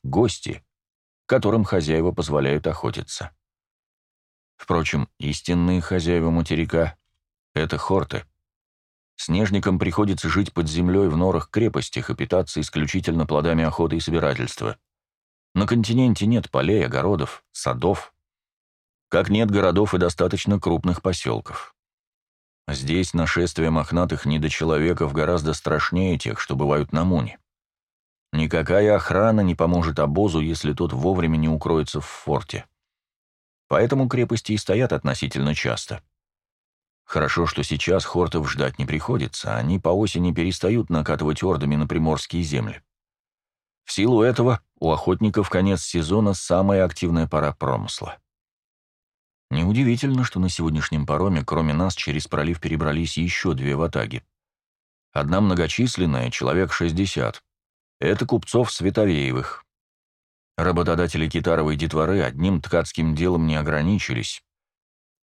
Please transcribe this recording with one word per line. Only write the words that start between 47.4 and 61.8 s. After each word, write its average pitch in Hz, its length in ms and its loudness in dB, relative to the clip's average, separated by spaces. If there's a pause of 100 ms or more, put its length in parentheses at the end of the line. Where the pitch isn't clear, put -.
промысла. 64 680 -6 (1300)
Неудивительно, 120 760 2
что 92 160 -2
на 92 80 2
сегодняшнем 78 580 -2
пароме, 80 380 0
кроме 76 300 0
нас, 92 200 0
через 73 320 -6
пролив 80 340 -2
перебрались 78 580 -2
ещё 87 340 -2
две 69 240 -2
ватаги. 64 480 -4 (880)
Одна 73 280 0
многочисленная, 85 920 0
человек 80 420 0
шестьдесят. 82 680 -2 (580)
Это 92 260 0
купцов 123 460 0
Световеевых. 76 920 0 (920)
Работодатели 85 720 0
китаровой 78 480 0
детворы 78 460 0